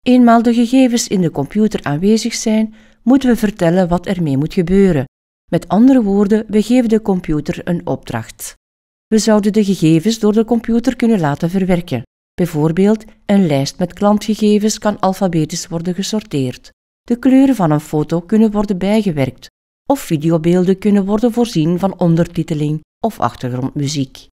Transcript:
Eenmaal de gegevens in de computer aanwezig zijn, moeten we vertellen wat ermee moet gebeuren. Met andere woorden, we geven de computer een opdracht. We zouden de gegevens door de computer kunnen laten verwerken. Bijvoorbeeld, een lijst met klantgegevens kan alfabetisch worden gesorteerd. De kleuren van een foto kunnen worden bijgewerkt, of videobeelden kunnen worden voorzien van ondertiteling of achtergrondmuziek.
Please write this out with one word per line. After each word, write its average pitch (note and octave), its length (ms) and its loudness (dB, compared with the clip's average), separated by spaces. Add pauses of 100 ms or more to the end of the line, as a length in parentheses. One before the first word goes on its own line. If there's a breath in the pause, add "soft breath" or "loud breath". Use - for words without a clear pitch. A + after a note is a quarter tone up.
Eenmaal A#3+ 420 4
de A#3+ 120 2
gegevens A#3+ 540 2
in F#3+ 120 -2
de E3 100 0
computer - 540 -2
aanwezig G3+ 500 0
zijn, A3 400 -2 (280 loud breath)
moeten B3+ 280 2
we A3+ 60 4
vertellen F3+ 520 0
wat F3 180 -2
ermee E3+ 300 -2
moet D3 180 -4
gebeuren. F3+ 500 2 (460)
Met E3 180 -4
andere B3 340 4
woorden, G#3 460 0
we G#3+ 140 0
geven A#3+ 260 2
de G#3+ 140 2
computer E3+ 640 -4
een F3 220 -4
opdracht. - 720 -10 (560)
We A3 40 4
zouden G#3+ 340 2
de G#3+ 120 2
gegevens F3 540 0
door G#3 140 0
de A3 120 2
computer A#3 520 -2
kunnen A3+ 240 2
laten D#3 300 -2
verwerken. F3 520 -2 (320)
Bijvoorbeeld, F3 720 0 (220 loud breath)
een G3+ 200 2
lijst C#3 320 -2
met F3 140 -4
klantgegevens G#3 880 0
kan G#3 220 -4
alfabetisch F3 680 -2
worden E3+ 260 -6
gesorteerd. E3 760 -6 (320)
De A#3+ 140 -2
kleuren C4 380 4
van F3+ 160 0
een D3 100 2
foto D3+ 400 -4
kunnen A3 300 2
worden G#3 280 -2
bijgewerkt, F#3 680 -2 (400)
of C4+ 140 0
videobeelden E3+ 760 0
kunnen G3+ 260 2
worden A3 280 0
voorzien F3+ 460 0
van F#3+ 200 -4
ondertiteling D#3+ 840 -2 (260)
of G#3+ 140 -6
achtergrondmuziek. C3 1120 -6